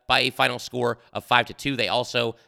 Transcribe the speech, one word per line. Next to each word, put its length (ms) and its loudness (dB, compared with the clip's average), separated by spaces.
by 120 4
a 100 0
final 280 0
score 400 -4
of 100 -6
five 240 4
to 60 -12
two. 240 -4
They 120 -2
also 480 0